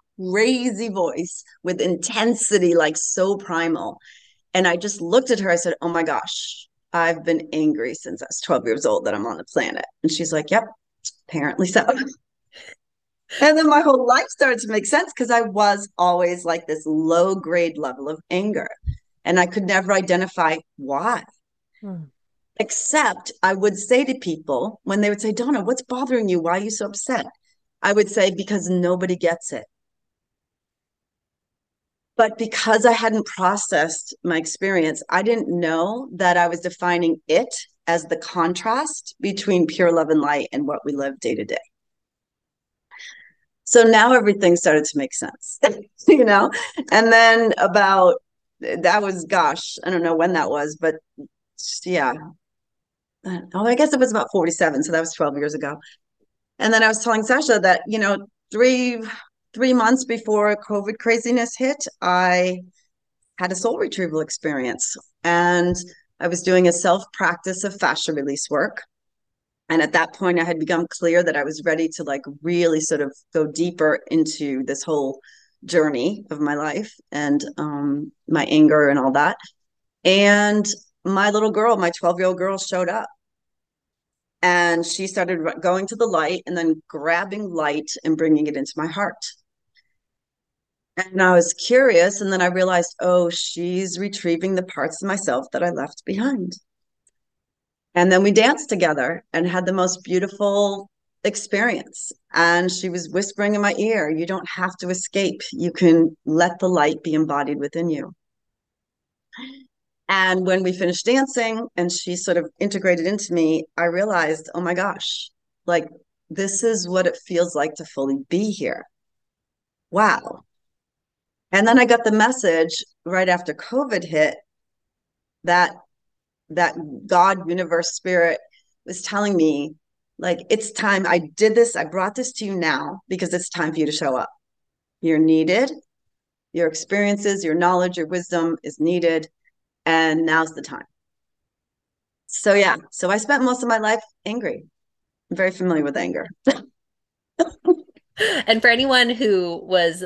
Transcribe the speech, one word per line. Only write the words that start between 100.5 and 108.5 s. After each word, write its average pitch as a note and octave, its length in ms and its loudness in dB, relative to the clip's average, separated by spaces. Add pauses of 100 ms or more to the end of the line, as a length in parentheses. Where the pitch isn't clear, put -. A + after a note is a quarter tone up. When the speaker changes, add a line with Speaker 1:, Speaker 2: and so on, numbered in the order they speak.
Speaker 1:
experience. - 880 -4 (220)
And F3 380 4
she F#3 180 -6
was E3+ 200 -8
whispering G3+ 460 -2
in G#3 60 0
my G3+ 160 0
ear, G#3 320 0
"You D#3+ 160 -4
don't F#3 240 -8
have F#3 280 -6
to F3+ 120 -8
escape. F3+ 520 -4 (100)
You F3 200 -4
can E3 440 4 (100)
let F3 340 0
the F#3+ 100 0
light D#3 340 0
be D#3+ 100 -4
embodied D3 460 -2
within E3 300 -4
you." D3+ 240 -6 (2000)